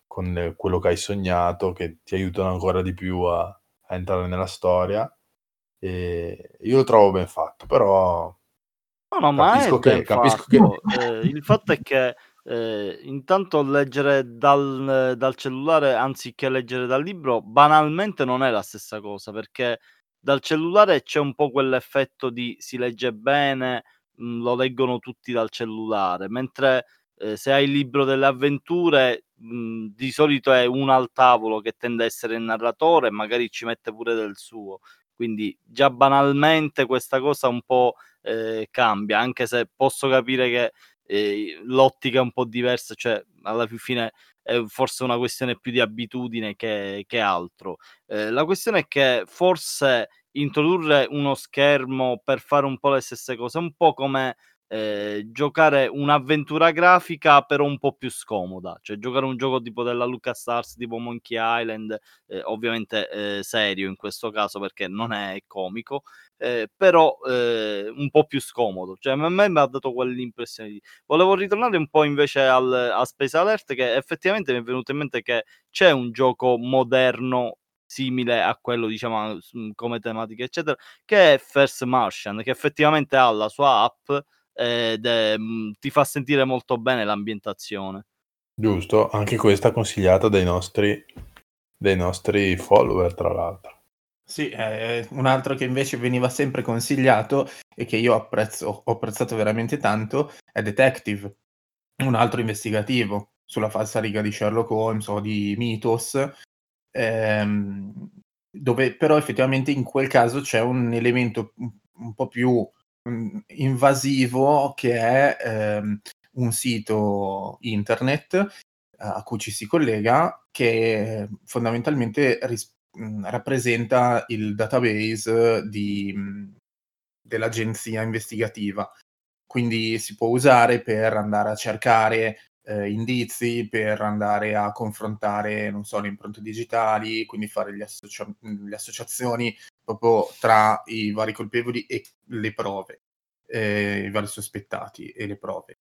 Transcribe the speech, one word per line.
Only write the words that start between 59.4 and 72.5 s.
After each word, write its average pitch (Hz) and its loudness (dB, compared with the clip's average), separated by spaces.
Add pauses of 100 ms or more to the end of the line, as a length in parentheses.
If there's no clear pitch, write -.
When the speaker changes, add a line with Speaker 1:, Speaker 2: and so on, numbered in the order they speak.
Speaker 2:
tipo 120 -8
della 120 -2
LucasArts, 120 -6
tipo 117 -8
Monkey 117 -8
Island, 113 -4 (280)
eh, 95 -10
ovviamente, 110 -6
eh, 101 -6
serio 98 -2
in 95 -8
questo 107 -10
caso 104 -4
perché 98 -8
non 110 -6
è 101 -8
comico, 104 -8 (340)
eh, 120 -4
però, 170 6 (100)
eh, 113 -2
un 143 -4
po' 151 4
più 139 -6
scomodo, 95 -6
cioè 135 -2
a - -4
me, 151 -2
a 170 0
me 202 2
mi 165 0
ha 143 6
dato 131 -6
quell'impressione 123 -8
di, 104 -18 (240)
volevo 180 4
ritornare 202 0
un 151 -2
po' 151 4
invece 143 2
al, 127 4